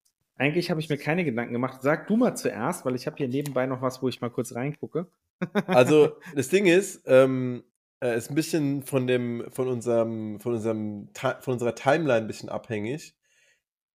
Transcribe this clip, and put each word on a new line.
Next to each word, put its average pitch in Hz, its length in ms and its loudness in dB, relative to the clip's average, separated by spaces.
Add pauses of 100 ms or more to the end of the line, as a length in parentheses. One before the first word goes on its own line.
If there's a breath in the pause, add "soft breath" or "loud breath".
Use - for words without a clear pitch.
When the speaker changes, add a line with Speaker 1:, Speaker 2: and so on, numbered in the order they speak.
(380)
Speaker 1:
eigentlich 160 340 0
hab 160 80 -2
ich 156 80 -6
mir 143 100 -2
keine 165 280 -2
Gedanken 120 260 -4
gemacht. 123 300 -4
Sag 160 260 0
du 208 80 0
mal 233 200 2
zuerst, 123 500 -4
weil 127 100 -2
ich 123 120 -6
hab 151 100 -8
hier 143 100 -2
nebenbei 131 380 -2
noch 131 160 -4
was, 127 200 -4
wo 131 60 0
ich - 140 -6
mal 120 80 -4
kurz 120 260 -6
reingucke. 143 520 -6 (340)
<laughs> 190 260 -2
Speaker 2:
Also, 151 480 6 (200 loud breath)
das 131 120 -2
Ding 196 200 4
ist, 190 380 4
ähm, 131 580 4 (400)
äh, 117 140 2
ist - 120 -6
ein 143 60 -6
bisschen 143 480 0
von 127 240 -2
dem, 120 420 0
von 127 200 -4
unserem, 113 720 0
von 120 120 -2
unserem 107 600 -4
Ti-, - 260 -4
von 131 140 -4
unserer 117 220 -2
Timeline 143 420 2
ein 113 100 -2
bisschen - 220 -10
abhängig. 110 640 -6 (800)